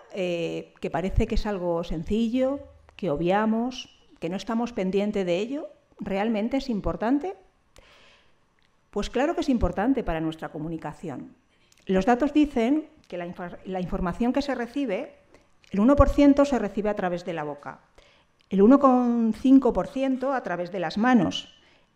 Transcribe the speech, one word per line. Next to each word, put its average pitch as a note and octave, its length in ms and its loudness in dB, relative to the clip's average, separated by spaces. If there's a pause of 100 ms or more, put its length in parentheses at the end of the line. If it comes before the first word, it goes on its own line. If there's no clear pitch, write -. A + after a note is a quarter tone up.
(140)
eh, E3+ 640 -4
que F#3 80 -6
parece F#3 380 0
que A3 80 -4
es - 100 0
algo F3+ 400 -4
sencillo, A#3 760 -2 (360)
que F3+ 140 -4
obviamos, A3 800 -2 (280)
que E3 120 -6
no F#3 60 -6
estamos A#3 360 -6
pendientes G3 540 -2
de F3 120 0
ello, C#4 300 -6 (320)
¿realmente G#3+ 560 -2
es C4 140 -4
importante? A3 680 -2 (1500)
Pues G#3 200 -6
claro C#4+ 240 0
que E4+ 80 -4
es C#4+ 80 -2
importante A#3+ 520 0
para E3 200 -4
nuestra D#3+ 280 -6
comunicación. D#3 840 -12 (500)
Los F#3+ 200 2
datos B3 260 2
dicen C#4+ 560 2 (200)
que F3+ 100 -10
la F3 80 -8
infor-, F3 400 -12
la F#3 140 -6
información G3 520 -2
que C#4 80 0
se C#4 140 -2
recibe, A#3+ 640 -6 (540)
el G3 100 0
uno B3+ 160 8
por C#4 120 8
ciento C#4+ 380 6
se C4 120 0
recibe G#3 300 -4
a G#3 80 -2
través F3+ 300 -4
de F3+ 80 -6
la D3+ 100 -6
boca, C#3+ 360 -12 (680)
el G3 140 4
uno C4 180 8
coma A#3+ 540 2
cinco C4 400 6
por F#3 140 -2
ciento C4 440 -2
a B3+ 100 -4
través F3 300 -6
de G3 80 -6
las E3 160 -4
manos, G#3+ 580 2 (420)